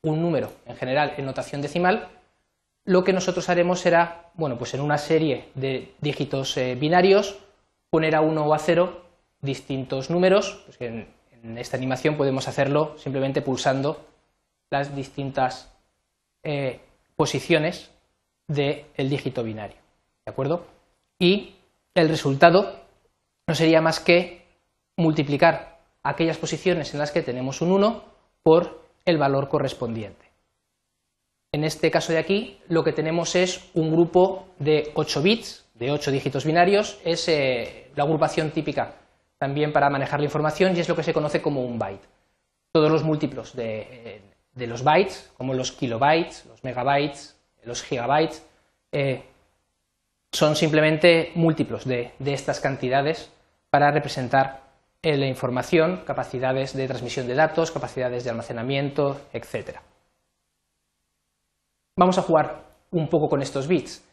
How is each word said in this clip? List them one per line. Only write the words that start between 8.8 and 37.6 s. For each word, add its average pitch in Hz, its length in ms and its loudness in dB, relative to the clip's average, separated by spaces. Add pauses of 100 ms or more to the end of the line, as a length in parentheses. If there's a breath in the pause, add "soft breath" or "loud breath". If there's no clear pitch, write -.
distintos 135 680 -6
números. 185 560 2
Pues - 160 -20
en, 113 280 -10 (220)
en 113 260 -16
esta 123 180 -8
animación 131 400 0
podemos 135 320 -2
hacerlo 143 500 0
simplemente 139 440 -4
pulsando 135 640 -2 (640)
las 143 260 -4
distintas, 135 800 -6 (680)
eh, 139 360 -4 (360)
posiciones 156 760 0 (560)
del 143 640 -4
dígito 131 340 -4
binario, 107 340 -10 (460)
¿de 110 80 -12
acuerdo? 139 360 -4 (520)
Y 185 360 2 (400)
el 165 120 4
resultado 160 720 4 (680)
no 160 80 -2
sería 160 260 6
más 160 180 0
que - 460 2 (500)
multiplicar 156 840 2 (240)
aquellas 156 340 -2
posiciones 165 560 -2
en 147 60 -6
las 147 120 -4
que 165 120 -2
tenemos 127 380 -6
un 170 100 2
uno 208 320 2 (400)
por - 420 4 (200)
el 170 120 2
valor 139 300 0
correspondiente. 117 840 -6 (1200)
En 147 100 -2
este 160 260 0
caso 160 220 0
de 165 80 2
aquí, 196 480 -4
lo 160 160 2
que 160 80 2
tenemos 160 460 -2
es 185 360 -2
un 160 160 2
grupo 180 600 4 (100)
de 151 360 2
ocho 151 260 -2
bits, 214 440 -2 (100)
de 120 160 -4
ocho 143 200 -2
dígitos 135 320 -2
binarios, 180 600 2
es, 170 240 -2
eh, 135 680 -2